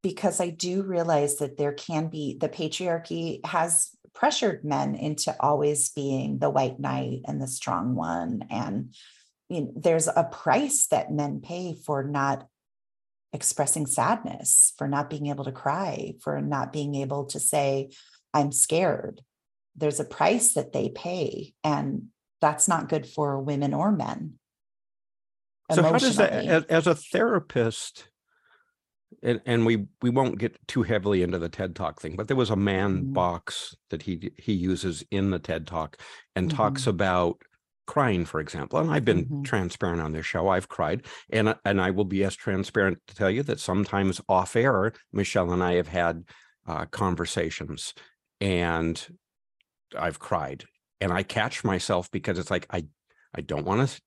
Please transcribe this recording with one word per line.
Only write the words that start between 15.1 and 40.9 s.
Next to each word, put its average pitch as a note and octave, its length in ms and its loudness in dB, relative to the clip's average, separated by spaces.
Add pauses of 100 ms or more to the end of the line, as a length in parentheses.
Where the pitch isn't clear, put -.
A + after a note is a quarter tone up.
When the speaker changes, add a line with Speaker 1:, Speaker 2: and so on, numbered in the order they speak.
Speaker 1:
able C#3+ 160 -4
to C3+ 80 -4
cry, C#3 680 -4
for D3 200 -4
not C#3 320 -2
being C#3+ 240 -4
able C#3 300 -2
to C#3 140 -8
say, C3+ 500 2 (440)
"I'm C#3+ 180 4
scared." - 680 2 (520)
There's D3+ 260 0
a D3 40 -2
price F#3 500 2
that - 200 -2
they - 160 0
pay, - 640 -6 (100)
and C#3+ 440 -2 (340)
that's D3+ 260 4
not D#3+ 220 0
good D3+ 160 0
for C#3+ 340 -2
women C#3+ 320 0
or E3 180 2
men D#3 480 -2 (1300)
Speaker 2:
So E3 120 6
how D#3+ 100 8
does B3 240 4
that, G3+ 160 6
Speaker 1:
emotionally. - 160 -2
Speaker 2:
as, D#3+ 160 4
as D#3+ 220 4
a E3+ 80 6
therapist, - 1160 0 (1120)
and, A#2+ 240 0
and A#2 180 4
we, A2+ 220 4 (160)
we B2 80 4
won't C3 280 2
get A2+ 200 -4 (100)
too B2+ 140 0
heavily G2+ 400 2
into F2 160 0
the E2+ 100 -4
ted F2 260 -6
Talk D#2+ 280 -6
thing, E2 140 -8
but G#2 120 -6
there C3+ 80 2
was A#2 140 2
a G#2+ 60 4
Man G2 480 2
Speaker 1:
Mm-hmm. C3+ 100 -4
Speaker 2:
Box F2 600 -2 (140)
that D#2 140 -8
he, F2+ 340 -6
he - 160 -4
uses F2+ 580 -2
in G2 200 0
the F2+ 80 0
ted D#2+ 280 -6
Talk D#2+ 300 -6 (400)
and F#2 140 0
talks C3 320 0
Speaker 1:
Mm-hmm. A#2+ 80 2
Speaker 2:
about F2+ 480 2 (480)
crying, G2+ 400 2
for D#2+ 140 -4
example. D2+ 380 -4
And D#3+ 120 2
I've C#3+ 160 2
been G#2 180 4
Speaker 1:
Mm-hmm. C#3+ 200 -6
Speaker 2:
transparent F2 580 -2
on D#2 100 -4
this D#2 140 -6
show. F2+ 220 0
I've F#2 200 0
cried, F#2 380 -2 (240)